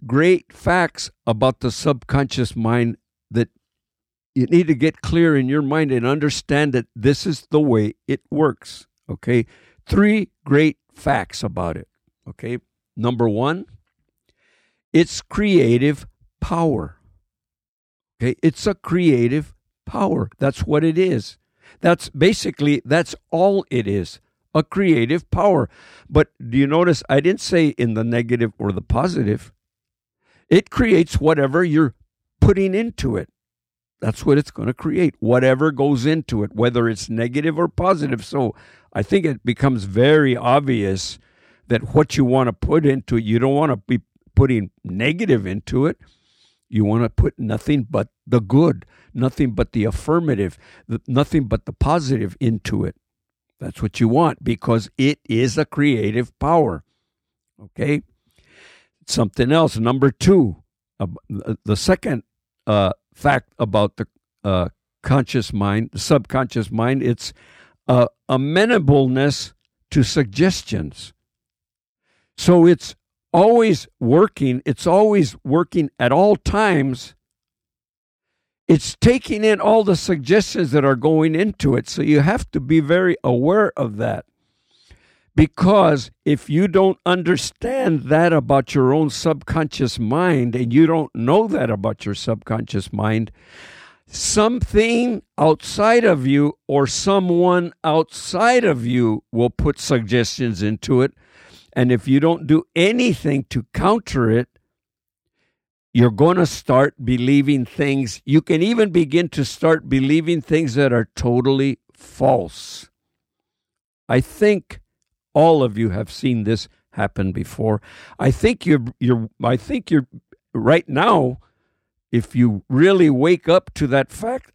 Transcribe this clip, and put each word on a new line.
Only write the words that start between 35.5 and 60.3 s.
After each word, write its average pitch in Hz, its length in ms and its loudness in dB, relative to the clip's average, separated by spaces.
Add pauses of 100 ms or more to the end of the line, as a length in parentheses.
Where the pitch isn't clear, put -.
goes 139 320 -2
into 147 380 -2
it, 101 120 -8
whether 117 340 0
it's 110 200 -8
negative 131 500 -4
or 170 80 0
positive. 147 580 -2
So 127 300 -4 (380)
I 104 100 -4
think 196 220 0
it 143 180 -4
becomes 123 420 -2
very 127 520 2
obvious 120 840 -2 (500)
that - 260 -2
what 151 240 0
you 139 80 2
wanna 123 260 0
put 156 320 -2
into 135 320 0
it, 117 80 -2
you 107 140 0
don't 135 160 0
wanna 143 240 0
be 120 220 -4 (340)
putting 123 360 2 (140)
negative 123 640 -2
into 104 400 -4
it. 175 120 -4 (720)
You 107 160 0
wanna 110 240 0
put - 300 -2
nothing 113 500 -4
but 107 200 -4 (180)
the 123 140 2
good, 131 440 0 (300)
nothing 127 380 -2
but 117 200 -4
the 110 120 -2
affirmative, 123 720 -2 (300)
th-, 113 180 -6
nothing 139 380 -2
but 110 200 -4
the - 80 -12
positive 135 640 -2
into 110 460 -4
it. 90 120 -8 (640)
That's - 200 -14
what 107 200 -6
you 117 80 2
want 147 340 0
because 113 560 -4
it 139 260 0
is 117 320 -2
a 151 80 0
creative 120 760 -2
power. 139 420 0 (800)
Okay? 143 400 -6 (1040)
Something 123 460 -2
else. 160 240 2
Number 127 340 2
two, 156 540 2 (340)